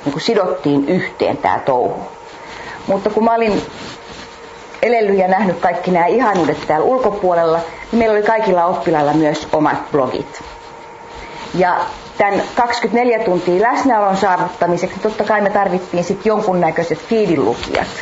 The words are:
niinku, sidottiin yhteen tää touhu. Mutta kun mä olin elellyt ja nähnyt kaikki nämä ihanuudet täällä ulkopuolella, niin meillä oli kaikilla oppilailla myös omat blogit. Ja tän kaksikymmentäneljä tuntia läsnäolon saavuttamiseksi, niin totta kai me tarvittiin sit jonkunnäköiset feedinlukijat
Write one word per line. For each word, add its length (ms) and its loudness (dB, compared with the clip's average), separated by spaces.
niinku, 160 -2
sidottiin 680 2
yhteen 480 0
tää 280 0
touhu. 380 0
Mutta 240 0
kun 140 2
mä 100 4
olin 280 2
elellyt 360 2
ja 100 2
nähnyt 300 2
kaikki 320 0
nämä 160 4
ihanuudet 600 2
täällä 200 2
ulkopuolella, 720 2
niin 400 -4
meillä 160 4
oli 80 2
kaikilla 420 2
oppilailla 480 2
myös 400 0
omat 400 0
blogit. 500 -2
Ja 220 2
tän 240 2
kaksikymmentäneljä 680 2
tuntia 380 2
läsnäolon 540 2
saavuttamiseksi, 800 0
niin 60 -8
totta 220 -2
kai 160 2
me 100 2
tarvittiin 540 0
sit 220 -4
jonkunnäköiset 720 0
feedinlukijat 880 0